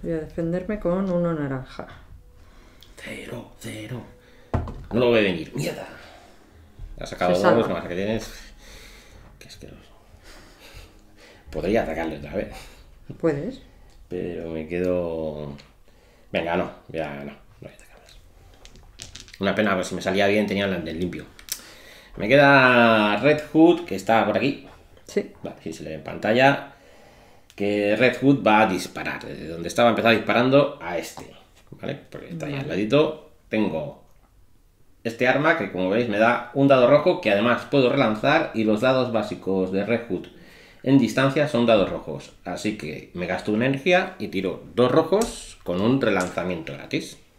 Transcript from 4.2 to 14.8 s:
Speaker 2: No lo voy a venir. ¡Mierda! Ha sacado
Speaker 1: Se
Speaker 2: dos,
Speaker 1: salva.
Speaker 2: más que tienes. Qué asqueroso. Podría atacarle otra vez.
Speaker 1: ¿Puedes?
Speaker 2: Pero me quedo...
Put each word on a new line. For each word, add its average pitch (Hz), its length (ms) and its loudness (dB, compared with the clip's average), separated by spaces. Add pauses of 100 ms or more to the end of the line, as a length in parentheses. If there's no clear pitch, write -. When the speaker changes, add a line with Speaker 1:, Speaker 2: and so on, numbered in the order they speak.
Speaker 2:
No 117 80 0
lo 123 100 4
voy 117 100 6
a 104 40 4
venir. 85 320 -2
¡Mierda! - 320 -6 (1120)
Ha - 60 -10
sacado 90 300 -2
Speaker 1:
Se 92 80 2
Speaker 2:
dos, 113 220 4
Speaker 1:
salva. 85 140 -4
Speaker 2:
más 82 80 -12
que 85 80 -8
tienes. 107 360 -4 (1040)
Qué - 100 -20
asqueroso. - 320 -20 (1700)
Podría 87 320 0
atacarle 80 340 -6
otra 71 180 -14
vez. - 180 -6 (680)
Speaker 1:
¿Puedes? 165 420 -4 (460)
Speaker 2:
Pero 87 420 -8
me 78 180 -8
quedo... 82 880 -4 (760)